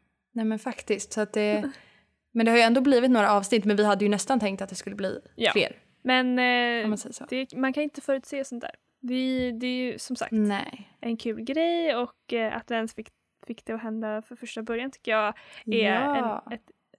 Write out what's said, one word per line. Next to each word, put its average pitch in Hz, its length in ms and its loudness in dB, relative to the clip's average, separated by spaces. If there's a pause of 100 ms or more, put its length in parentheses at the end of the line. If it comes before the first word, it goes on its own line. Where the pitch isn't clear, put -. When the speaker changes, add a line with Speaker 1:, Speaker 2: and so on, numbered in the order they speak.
(320)
Speaker 1:
Nej, 226 120 -2
men 220 140 0
faktiskt. - 540 -6
Så 214 80 -4
att 208 120 -2
det, 208 380 0 (300)
Speaker 2:
<laughs> - 320 -20
Speaker 1:
men 226 140 2
det 226 60 4
har 233 60 6
ju 233 60 8
ändå 240 160 6
blivit 254 300 6
några 214 220 6
avsnitt, 202 320 2
men 208 120 4
vi 208 80 4
hade 202 200 4
ju 208 40 4
nästan 208 320 2
tänkt 196 220 -2
att 190 60 -8
det 190 60 -14
skulle 202 220 -10
bli 196 220 -6 (160)
Speaker 2:
Ja. 220 180 2
Speaker 1:
fler. - 240 0 (260)
Speaker 2:
Men, 254 360 2
eh, 240 460 2
Speaker 1:
Om 214 60 0
man 208 80 -2
säger - 160 -12
så. - 140 -16
Speaker 2:
det, 262 280 -6
man 262 160 -2
kan 294 100 -2
inte 294 180 -6
förutse 269 440 -4
sånt 233 180 -12
där. - 120 -12 (260)
Vi, 254 520 -2
det 233 140 -6
är 254 260 -2
ju - 60 -10
som - 180 -8
sagt - 160 -6
Speaker 1:
Nej. 208 680 -2
Speaker 2:
en 233 160 -4
kul 220 280 -6
grej 320 520 0
och, - 360 -6
eh, 226 240 -2
att 226 140 -12
vi 240 40 -2
ens 226 200 -4
fick, 220 140 -14 (380)
fick - 180 -12
det 226 80 -8
att 220 100 -8
hända 220 400 -6
för 240 140 -20
första 233 260 -12
början 240 280 -6
tycker - 220 -10
jag 214 220 2 (320)
är 214 180 2 (100)
Speaker 1:
Ja. 254 520 0
Speaker 2:
en, 233 60 -10
ett 233 100 -12 (360)